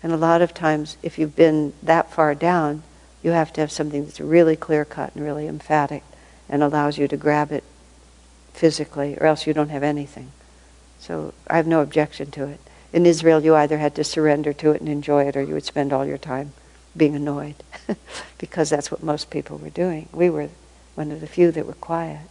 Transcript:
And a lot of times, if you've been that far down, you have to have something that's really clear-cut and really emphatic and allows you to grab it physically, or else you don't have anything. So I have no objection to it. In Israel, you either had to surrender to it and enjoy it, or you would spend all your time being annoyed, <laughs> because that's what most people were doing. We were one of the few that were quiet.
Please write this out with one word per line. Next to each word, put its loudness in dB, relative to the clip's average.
And -2
a 0
lot 4
of 2
times, -2
if -8
you've -2
been 4
that 4
far 2
down, 0
you 2
have 2
to -4
have -2
something -4
that's -18
really 4
clear-cut -4
and -8
really -6
emphatic -2
and 0
allows 0
you 2
to -4
grab 0
it -6
physically, 0
or 0
else 2
you 0
don't 0
have -6
anything. -6
So -10
I 0
have 2
no 2
objection -2
to -8
it. -14
In 6
Israel, 6
you 6
either 4
had 0
to -2
surrender 0
to 2
it 0
and -8
enjoy 0
it, -2
or -2
you -4
would -6
spend -4
all 0
your -8
time -8
being 2
annoyed, -6
<laughs> -4
because -4
that's -2
what -8
most -6
people -10
were -14
doing. -4
We 2
were -6
one -8
of -12
the -14
few 4
that -4
were -14
quiet. -8